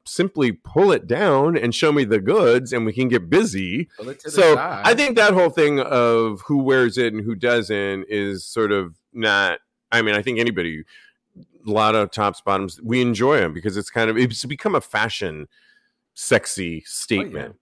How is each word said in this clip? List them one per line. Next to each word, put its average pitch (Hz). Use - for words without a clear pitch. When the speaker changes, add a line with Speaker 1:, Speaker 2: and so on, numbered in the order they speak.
Speaker 1:
simply 156
pull 180
it 117
down 151
and 120
show 156
me 143
the 107
goods, 127
and 117
we 110
can 127
get 110
busy. 127
Speaker 2:
Pull 117
it 135
to -
the 156
Speaker 1:
So 165
Speaker 2:
side. 139
Speaker 1:
I 233
think 262
that 208
whole 180
thing 147
of 117
who 147
wears 131
it 117
and 107
who 110
doesn't 101
is 101
sort 107
of 90
not, 101
I 117
mean, 107
I 104
think 120
anybody, 87
a 107
lot 107
of 104
tops, 101
bottoms, 98
we 123
enjoy 123
'em 85
because 90
it's 101
kind 113
of, 110
it's 123
become 151
a 127
fashion, 95
sexy 90
Speaker 2:
Oh, -
yeah. 78
Speaker 1:
statement -